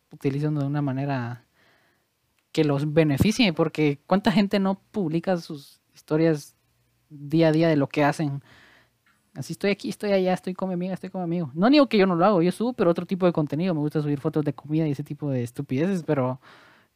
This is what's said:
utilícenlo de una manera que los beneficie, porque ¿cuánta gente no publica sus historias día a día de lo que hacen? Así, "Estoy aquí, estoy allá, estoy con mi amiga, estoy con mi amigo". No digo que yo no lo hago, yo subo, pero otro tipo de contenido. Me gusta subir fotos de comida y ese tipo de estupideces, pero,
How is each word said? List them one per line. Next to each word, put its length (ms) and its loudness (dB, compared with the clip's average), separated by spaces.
utilícenlo 460 -2
de 80 -2
una 140 -2
manera 640 -4
que 140 2
los 260 -2
beneficie, 640 2
porque 540 0
¿cuánta 220 2
gente 300 2
no 180 0
publica 460 -2
sus 420 -14
historias 580 0
día 380 2
a 60 6
día 160 4
de 80 2
lo 100 2
que 160 -2
hacen? 400 -2
Así, 200 -10
"Estoy 180 -2
aquí, 160 -6
estoy 240 -6
allá, 220 2
estoy 200 -6
con 140 -6
mi 60 -6
amiga, 200 -6
estoy 160 -12
con 120 -10
mi 20 -6
amigo". 320 -4
No 140 4
digo 180 6
que 100 0
yo 80 6
no 100 2
lo 100 4
hago, 160 4
yo 100 4
subo, 220 -4
pero 180 2
otro 140 -4
tipo 200 -2
de 60 4
contenido. 420 -2
Me 60 -2
gusta 220 -2
subir 180 -2
fotos 240 -2
de 100 -2
comida 320 -2
y 60 0
ese 140 -6
tipo 260 -8
de 120 -2
estupideces, 600 -4
pero, 380 -2